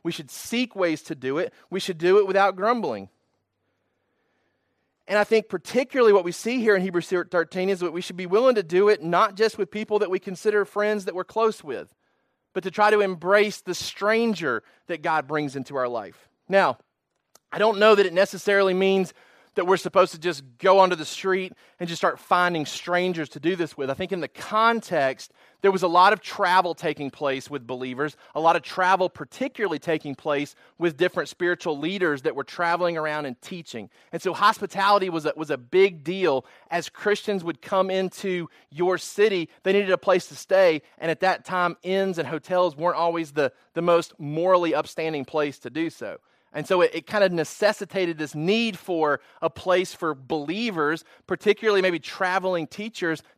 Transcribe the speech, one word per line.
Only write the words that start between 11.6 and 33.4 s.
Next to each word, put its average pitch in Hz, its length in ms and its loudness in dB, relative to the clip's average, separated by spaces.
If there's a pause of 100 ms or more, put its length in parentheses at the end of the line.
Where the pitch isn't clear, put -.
with, 113 320 -10 (600)
but 180 100 -6
to 185 80 -8
try 208 180 4
to 214 120 4
embrace 190 580 2
the 180 160 -8
stranger 202 880 -2 (240)
that 165 140 -8
God 156 260 -2
brings 147 300 -4
into 139 180 -10
our 127 140 -2
life. 107 400 -10 (180)
Now, 180 300 2 (760)
I - 60 -10
don't 208 220 2
know 214 160 8
that 202 100 6
it 170 80 -4
necessarily 196 600 2
means 190 400 2 (420)
that 180 120 0
we're 185 100 4
supposed 185 360 2
to 165 60 -16
just 151 240 -6 (140)
go 190 220 6
onto 185 160 6
the 156 100 -8
street 185 480 -4 (260)
and 175 80 -6
just 170 120 -8
start 156 180 0
finding 175 480 0
strangers 175 640 -4
to - 100 -16
do 170 160 -2
this 165 220 -6
with. 135 100 -4
I 135 60 -4
think 180 180 -8
in 185 80 -6
the 143 80 -6
context, 214 1040 -2 (300)
there 196 100 4
was 185 120 0
a 185 40 0
lot 180 240 6
of 214 100 0
travel 180 520 0
taking 147 380 -6
place 135 400 -6
with 131 160 -10
believers, 127 500 -6 (160)
a 147 60 -4
lot 165 160 4
of 165 80 -2
travel 185 460 0
particularly 196 680 -6
taking 151 380 -6
place 147 400 -4 (240)
with 165 180 -2
different 170 320 -2
spiritual 175 480 -2
leaders 160 460 -2
that 143 120 -2
were 139 80 -6
traveling 170 540 -2
around 151 300 -4
and 127 160 -10